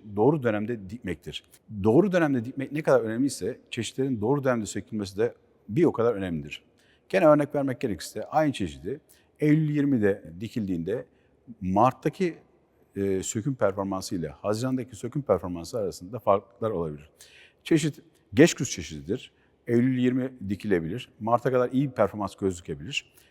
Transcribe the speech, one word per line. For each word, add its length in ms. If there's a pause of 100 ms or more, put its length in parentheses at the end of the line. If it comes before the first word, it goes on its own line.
(160)
doğru 280
dönemde 460
dikmektir. 540 (400)
Doğru 280
dönemde 340
dikmek 260
ne 100
kadar 200
önemliyse 580 (120)
çeşitlerin 500
doğru 220
dönemde 220
sökülmesi 520
de 160 (360)
bir 140
o 80
kadar 220
önemlidir. 500 (460)
Gene 160
örnek 300
vermek 240
gerekirse 460
aynı 280
çeşidi 460 (400)
Eylül 360
yirmide 480 (160)
dikildiğinde 680 (560)
Mart'taki, 760 (580)
e, 280
söküm 320
performansı 600
ile 120
Haziran'daki 680
söküm 260
performansı 580
arasında 400
farklılıklar 520
olabilir. 380 (540)
Çeşit 360 (340)
geç 220
kış 160
çeşididir. 600 (360)
Eylül 300
yirmi 360 (160)
dikilebilir. 600 (100)
Mart'a 320
kadar 200
iyi 180
bir 60
performans 400
gözükebilir. 800 (180)